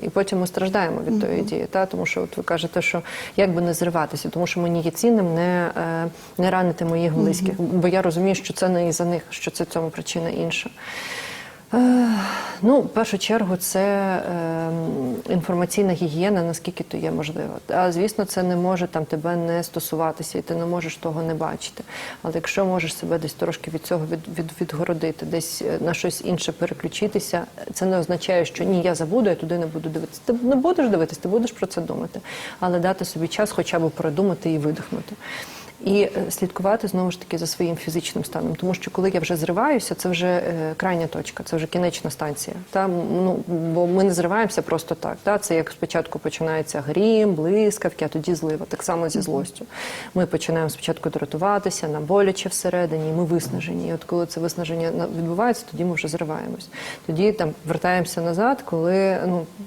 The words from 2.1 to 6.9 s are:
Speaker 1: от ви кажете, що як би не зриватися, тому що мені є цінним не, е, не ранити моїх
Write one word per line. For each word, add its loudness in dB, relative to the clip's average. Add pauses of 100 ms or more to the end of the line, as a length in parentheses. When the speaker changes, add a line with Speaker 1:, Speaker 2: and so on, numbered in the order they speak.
Speaker 1:
от -6
ви -4
кажете, 0
що 0 (340)
як 4
би 2
не 2
зриватися, 0
тому 0
що -2
мені 2
є 0
цінним 4
не, 2
е, 0 (320)
не 4
ранити 2
моїх 2